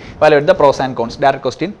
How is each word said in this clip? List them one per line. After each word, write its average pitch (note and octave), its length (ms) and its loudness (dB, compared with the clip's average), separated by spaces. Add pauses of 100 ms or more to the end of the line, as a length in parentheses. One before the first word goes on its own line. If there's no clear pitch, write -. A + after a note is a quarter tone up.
(160)
evaluate D3+ 300 2
the F#3 80 4
pros C#3+ 260 2
and C3 160 -4
cons. A#2 200 -6
Direct C#3 260 0
question. D#3+ 380 -8